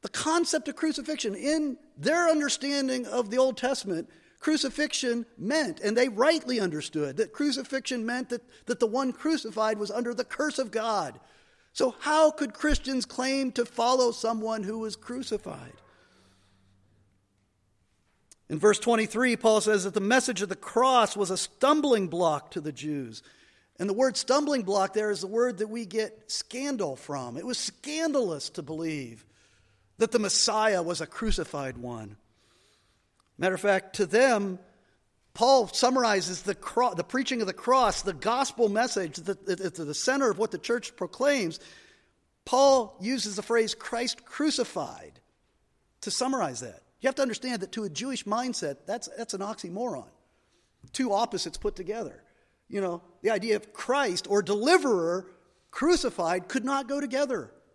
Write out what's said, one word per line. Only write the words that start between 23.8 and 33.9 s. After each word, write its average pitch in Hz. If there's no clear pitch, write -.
And 185
the 196
word 247
stumbling 285
block 196
there 214
is 180
the 190
word 226
that 214
we 226
get 214
scandal 240
from. 127
It 170
was 247
scandalous 285
to -
believe 147
that 220
the 240
Messiah 208
was 165
a 156
crucified 143
one. 113
Matter 185
of 180
fact, 196